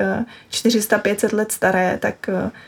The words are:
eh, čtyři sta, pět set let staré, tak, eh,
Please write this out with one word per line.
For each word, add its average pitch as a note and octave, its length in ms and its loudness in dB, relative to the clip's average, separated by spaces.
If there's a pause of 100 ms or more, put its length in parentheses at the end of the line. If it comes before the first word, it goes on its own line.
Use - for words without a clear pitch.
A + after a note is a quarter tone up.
eh, G3+ 240 0 (260)
čtyři A3+ 320 2
sta, G#3 160 2
pět G#3 220 0
set G#3+ 120 0
let G#3+ 200 -2
staré, F#3 500 2
tak, - 260 -6
eh, F#3+ 220 -2 (180)